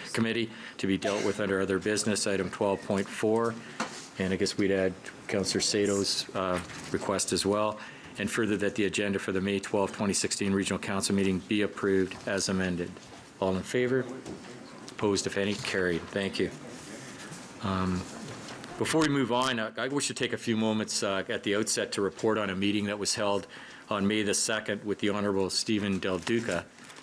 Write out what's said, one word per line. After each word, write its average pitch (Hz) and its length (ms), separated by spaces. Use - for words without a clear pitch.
Committee 113 380
to 98 80
be 95 100
dealt 101 260
with 101 160
under 95 220
other 95 160
business, 101 480
item 95 240
twelve 98 320
point 98 260
four. 113 460
And 92 140
I - 20
guess 95 220
we'd 98 140
add 95 220
Councillor 98 340
Sato's, 101 720
uh, 92 260
request - 420
as 92 120
well. 104 320
And 107 140
further 107 260
that 98 160
the 104 120
agenda 98 340
for - 120
the 95 80
May 98 200
twelfth, 98 360
twenty 98 180
sixteen - 380
Regional 98 280
Council 98 360
meeting 95 220
be 104 140
approved 95 540
as 98 220
amended. 92 420
All 95 160
in 90 60
favor? 123 420
Opposed, 101 380
if - 100
any? 101 160
Carried. 90 560
Thank 98 300
you. 92 100
Um, 92 380
before 156 220
we 156 60
move 135 240
on, 123 280
uh, 110 180
I 120 100
wish 139 200
to 131 80
take 120 180
a 113 40
few 113 200
moments, 110 460
uh, 98 260
at 104 140
the 101 120
outset 107 380
to 104 80
report 107 380
on 101 120
a 92 40
meeting 101 300
that 104 120
was 98 180
held 101 300
on 101 180
May 107 140
the 101 140
second 107 480
with 101 160
the 101 120
Honourable 98 380
Stephen 101 480
Del 92 220
Duca, 101 460